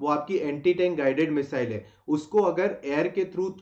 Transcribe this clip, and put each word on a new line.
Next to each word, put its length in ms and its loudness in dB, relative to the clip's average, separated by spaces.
वो 80 -2
आपकी 300 0
एंटी 360 0
टैंक 240 0
guided 340 2
missile 400 -2
है, 160 -8
उसको 340 2
अगर 440 0
एयर 220 0
के 180 -2
through 260 -4